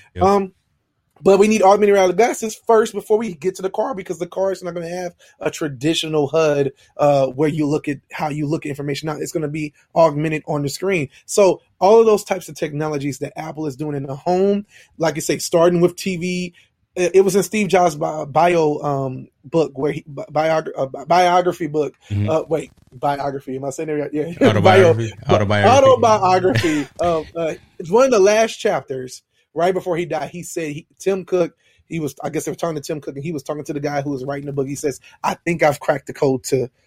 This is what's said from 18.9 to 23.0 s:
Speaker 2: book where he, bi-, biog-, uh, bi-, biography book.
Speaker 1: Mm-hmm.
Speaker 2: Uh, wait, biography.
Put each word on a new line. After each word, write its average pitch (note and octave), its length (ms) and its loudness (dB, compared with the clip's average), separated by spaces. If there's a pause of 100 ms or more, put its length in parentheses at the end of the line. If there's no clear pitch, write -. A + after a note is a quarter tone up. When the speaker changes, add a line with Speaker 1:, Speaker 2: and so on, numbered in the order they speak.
Speaker 2:
book C#3+ 320 -2
where D3 140 -2
he, C#3 160 -8
bi-, D3 200 -14
biog-, D#3+ 500 -2
uh, C#3 100 -2
bi-, C3 180 -12
biography F3 640 2
book. D3 280 -4 (160)
Speaker 1:
Mm-hmm. G#2 200 -2
Speaker 2:
Uh, D#3 180 0
wait, - 220 -6 (220)
biography. C#3 640 -6